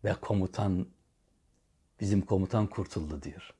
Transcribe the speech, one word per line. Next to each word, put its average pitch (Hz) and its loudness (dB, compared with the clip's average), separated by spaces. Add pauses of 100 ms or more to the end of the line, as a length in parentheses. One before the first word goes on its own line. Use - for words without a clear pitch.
ve 95 2
komutan, 95 0 (1120)
bizim 101 4
komutan 98 2
kurtuldu," 76 -6
diyor. - -12